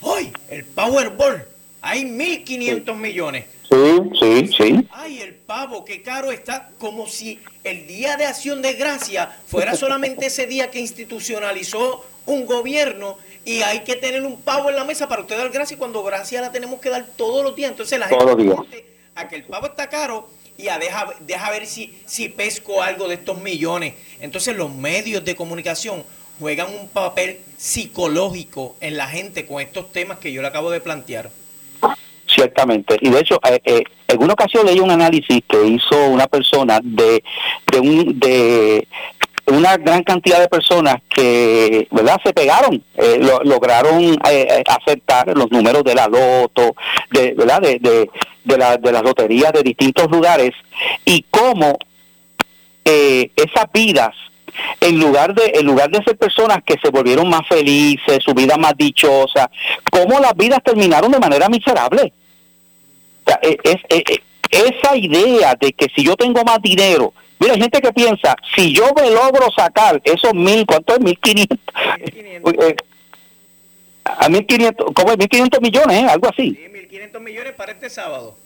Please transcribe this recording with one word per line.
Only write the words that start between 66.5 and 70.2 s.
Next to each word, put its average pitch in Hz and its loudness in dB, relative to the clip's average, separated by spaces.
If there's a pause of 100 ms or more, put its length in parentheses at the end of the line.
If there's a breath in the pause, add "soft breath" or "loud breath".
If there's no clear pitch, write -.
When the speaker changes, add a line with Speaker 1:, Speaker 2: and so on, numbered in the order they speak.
Speaker 2:
dinero, 185 2 (240 soft breath)
mira, 233 2
hay 208 2
gente 240 2
que 240 2
piensa, 214 2 (200)
si 170 2
yo 233 4
me 277 4
logro 254 4
sacar 185 2
esos 180 2